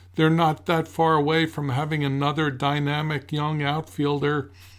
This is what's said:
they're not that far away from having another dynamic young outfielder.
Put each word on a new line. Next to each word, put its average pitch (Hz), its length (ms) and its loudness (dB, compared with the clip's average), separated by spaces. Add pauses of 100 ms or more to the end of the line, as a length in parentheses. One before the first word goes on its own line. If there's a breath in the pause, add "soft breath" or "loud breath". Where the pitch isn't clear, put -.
(140 loud breath)
they're 160 160 4
not 165 380 2
that 160 200 0
far 160 280 2
away 156 320 2
from 147 220 -4
having 147 340 -2
another 143 480 0
dynamic 147 800 -2
young 151 320 -2
outfielder. 147 880 -2 (280 loud breath)